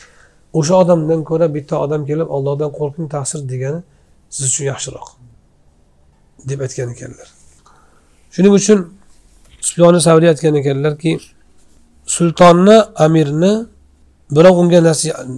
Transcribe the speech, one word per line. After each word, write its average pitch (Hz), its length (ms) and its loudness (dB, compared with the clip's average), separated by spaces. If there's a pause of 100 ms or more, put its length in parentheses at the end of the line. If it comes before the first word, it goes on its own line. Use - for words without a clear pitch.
(540)
o'sha 160 200 0
odamdan 165 500 2
ko'ra 160 240 -2
bitta 147 300 -8
odam 147 280 -4
kelib, 151 220 -4
"Allohdan 143 420 -6
qo'rqing, 151 380 -10
ta'sir", 147 400 -10
degani 135 320 -8 (520)
siz 139 140 -10
uchun 139 180 -4
yaxshiroq - 440 -10 (1300)
deb 139 220 -10
aytgan 127 300 -8
ekanlar. - 380 -18 (1080)
Shuning 196 180 4
uchun 202 260 2 (840)
Sufyon 175 360 2
Savriy 165 300 4
aytgan 156 260 0
ekanlarki, 147 580 -4 (960)
sultonni, 175 680 4 (160)
amirni 160 600 0 (760)
birov 175 280 6
unga 175 240 4
nasihat, 156 440 -2 (120)